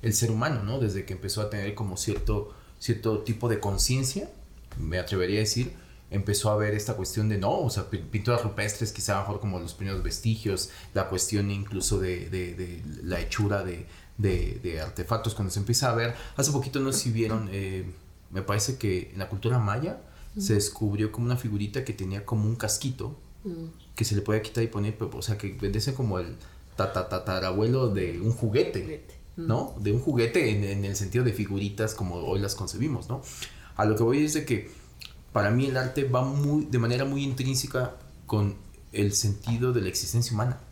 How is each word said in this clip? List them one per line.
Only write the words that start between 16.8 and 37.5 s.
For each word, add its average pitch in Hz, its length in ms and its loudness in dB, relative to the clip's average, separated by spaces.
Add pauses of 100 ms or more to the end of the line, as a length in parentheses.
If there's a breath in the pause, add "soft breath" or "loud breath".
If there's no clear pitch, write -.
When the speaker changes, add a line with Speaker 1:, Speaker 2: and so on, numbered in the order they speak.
Speaker 1:
sé - 60 2
si 120 120 0
vieron, 110 400 2
eh, 95 340 -2 (440)
me 95 120 -4
parece 107 360 0
que 92 360 0
en 95 60 -8
la 95 100 -4
cultura 123 280 2
maya 117 400 0 (360 loud breath)
Speaker 2:
Ujú. 214 80 -4
Speaker 1:
se 101 120 4
descubrió 104 580 2
como 120 140 -2
una 123 120 2
figurita 107 460 -2
que 110 100 -4
tenía 98 320 -4
como 107 200 2
un 113 100 2
casquito 120 600 -2 (260)
Speaker 2:
Ujú. 165 280 -8 (240)
Speaker 1:
que 107 100 2
se 104 100 0
le 101 60 2
podía 107 200 2
quitar 113 220 -2
y 113 40 0
poner, 107 300 -2
pero, - 200 -4
o - 40 -6
sea, 104 160 -2
que 98 220 -6
vendría 110 360 0
como 107 240 0
el 85 160 -6 (400 loud breath)
ta, 98 180 0
ta, 92 160 -2
ta, 92 160 -2
tatarabuelo 104 640 2
de 90 320 0
un 110 100 2
juguete, 120 520 2
Speaker 2:
Juguete. - 340 -10 (180)
Speaker 1:
¿no? 160 260 2 (100)
Speaker 2:
Ujú. 107 120 -8
Speaker 1:
De 104 80 4
un 117 80 4
juguete 120 520 4
en, 104 120 2
en 101 220 -2
el 98 100 -2
sentido 101 300 0
de 113 80 4
figuritas 101 640 -2
como 87 200 -2
hoy 87 240 0
las 101 160 -2
concebimos, 104 540 -2
¿no? 127 120 -4 (540 loud breath)
A 104 100 4
lo 110 100 6
que 113 80 4
voy 135 220 6
es 151 80 0
de 151 120 0
que - 260 -2 (600 loud breath)
para 104 200 4
mí 127 160 4
el 131 100 2
arte 123 280 0
va 127 180 4
muy, 143 420 4
de 127 140 2
manera 123 260 4
muy 139 180 0
intrínseca 131 720 0 (320)